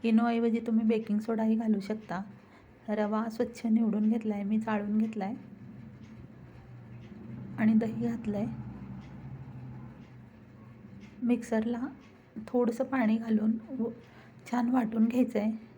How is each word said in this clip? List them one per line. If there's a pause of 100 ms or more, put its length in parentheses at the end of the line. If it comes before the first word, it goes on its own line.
इनोऐवजी
तुम्ही
बेकिंग
सोडाही
घालू
शकता. (680)
रवा
स्वच्छ
निवडून
घेतला
आहे
मी,
चाळून
घेतला
आहे (2250)
आणि
दही
घातलं
आहे. (2750)
मिक्सरला (680)
थोडंसं
पाणी
घालून (120)
व-, (600)
छान
वाटून
घ्यायचं
आहे. (260)